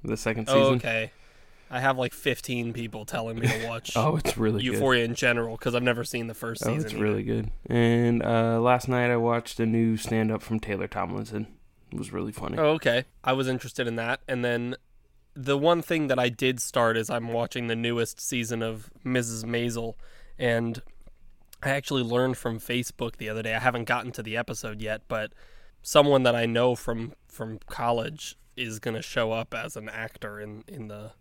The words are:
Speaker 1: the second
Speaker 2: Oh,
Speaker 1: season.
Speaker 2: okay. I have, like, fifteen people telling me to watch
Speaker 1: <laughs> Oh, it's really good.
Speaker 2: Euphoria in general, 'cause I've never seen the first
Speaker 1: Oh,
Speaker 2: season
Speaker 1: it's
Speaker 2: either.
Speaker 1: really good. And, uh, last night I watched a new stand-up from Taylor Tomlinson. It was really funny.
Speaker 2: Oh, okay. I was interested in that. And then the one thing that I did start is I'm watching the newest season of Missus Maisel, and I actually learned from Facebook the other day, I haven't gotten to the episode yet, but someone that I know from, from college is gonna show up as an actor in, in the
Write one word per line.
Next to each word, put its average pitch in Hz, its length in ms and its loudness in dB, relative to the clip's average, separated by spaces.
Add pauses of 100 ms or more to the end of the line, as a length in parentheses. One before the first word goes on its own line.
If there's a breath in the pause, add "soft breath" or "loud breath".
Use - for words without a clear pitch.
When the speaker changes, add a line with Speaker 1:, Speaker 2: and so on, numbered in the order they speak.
Speaker 1:
the 117 140 -2
second 113 320 -2
Speaker 2:
Oh, 135 140 2
Speaker 1:
season. 135 140 6
Speaker 2:
okay. 113 360 -2 (580 soft breath)
I 127 100 -4
have, 135 180 4
like, 123 160 0
fifteen 120 580 -2
people 110 320 -6
telling 113 340 -6
me 120 100 4
to 113 180 0
watch 117 260 -8
Speaker 1:
<laughs> - 40 0
Oh, 123 200 4
it's - 220 0
really 110 260 4
good. 127 80 2
Speaker 2:
Euphoria 123 320 4
in 117 100 -2
general, 117 440 0
'cause 120 160 0
I've 120 80 2
never 120 220 2
seen 117 220 -4
the 113 80 -8
first 117 300 -6
Speaker 1:
Oh, - 60 2
Speaker 2:
season 151 160 0
Speaker 1:
it's - 80 -6
Speaker 2:
either. 107 80 0
Speaker 1:
really 104 200 2
good. 110 280 -2 (180)
And, 117 560 4
uh, 113 380 4
last 123 260 4
night 123 220 2
I 120 80 4
watched 117 420 0
a 117 60 2
new 113 320 4
stand-up 110 420 0
from 110 180 -2
Taylor 95 300 -4
Tomlinson. 104 600 -6 (440)
It - 60 -6
was - 160 -8
really 90 180 -4
funny. - 240 -6
Speaker 2:
Oh, 151 140 4
okay. 135 340 2 (180)
I 131 120 2
was 131 120 0
interested 127 400 -4
in 117 100 -4
that. 117 300 -2
And 127 180 -2
then 120 320 -2 (600)
the 139 200 0
one 165 240 4
thing 160 240 0
that 127 120 2
I 123 120 4
did 127 300 0
start 117 360 2
is 110 140 -2
I'm 117 180 -2
watching 117 380 -2
the 117 100 -2
newest 117 440 -2
season 117 420 -4
of 113 280 -6 (140)
Missus 117 400 0
Maisel, 117 500 -2 (440 soft breath)
and 117 420 0 (840)
I 135 80 0
actually 135 320 0
learned 123 360 2
from 117 200 -4
Facebook 120 580 -4
the 107 120 -8
other 110 140 -6
day, 110 120 -2
I 110 40 0
haven't 120 260 2
gotten 120 280 -2
to 123 100 -10
the 110 140 -8
episode 117 440 -6
yet, 107 280 -4
but 107 240 -4 (500 soft breath)
someone 143 400 8
that 123 120 6
I 117 120 2
know 120 280 4
from, 117 380 -6 (160)
from 110 300 -10 (100)
college 120 680 -2 (200)
is 113 220 -6
gonna 110 240 -4
show 113 300 0
up 113 200 -4
as 113 240 -8
an 107 140 -12
actor 110 500 -10
in, 107 260 -12
in 131 220 -12
the 104 320 -14